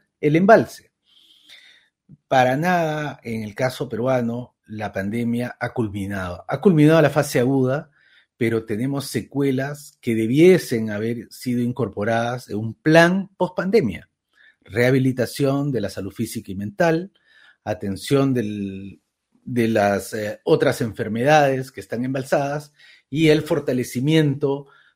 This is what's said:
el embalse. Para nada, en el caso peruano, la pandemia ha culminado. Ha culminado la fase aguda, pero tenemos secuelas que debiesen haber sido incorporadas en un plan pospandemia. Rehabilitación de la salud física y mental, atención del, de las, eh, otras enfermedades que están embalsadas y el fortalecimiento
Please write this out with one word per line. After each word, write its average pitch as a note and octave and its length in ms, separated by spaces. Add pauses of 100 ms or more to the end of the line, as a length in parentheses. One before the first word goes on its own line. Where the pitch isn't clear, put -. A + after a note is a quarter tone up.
(220)
el D3+ 140
embalse. F#3+ 560 (1400)
Para B2+ 280
nada, D#3 680
en A2+ 180
el G#2+ 140
caso C3 340
peruano, A#2+ 680 (120)
la G#2+ 240
pandemia A#2 680
ha B2 140
culminado. G2 760
Ha C3+ 140
culminado D#3+ 400
la C#3 80
fase C#3+ 300
aguda, C3 500 (480)
pero A2+ 280
tenemos C3 420
secuelas C3+ 960
que A2+ 140
debiesen A#2 760
haber A2+ 400
sido B2 300
incorporadas A#2 880
en G2+ 80
un A2+ 180
plan E3+ 640
pospandemia. F3 720 (540)
Rehabilitación C3 1080
de A2+ 100
la G2 80
salud F#2+ 220
física A2 400
y F#2 40
mental, D#3+ 560 (520)
atención G#2+ 720
del, G2 680 (420)
de A#2+ 240
las, G2+ 460
eh, G#2+ 300
otras D3+ 380
enfermedades C3 880
que B2 100
están B2 240
embalsadas C#3+ 680 (360)
y D#3 180
el D3+ 160
fortalecimiento C#3+ 1200 (280)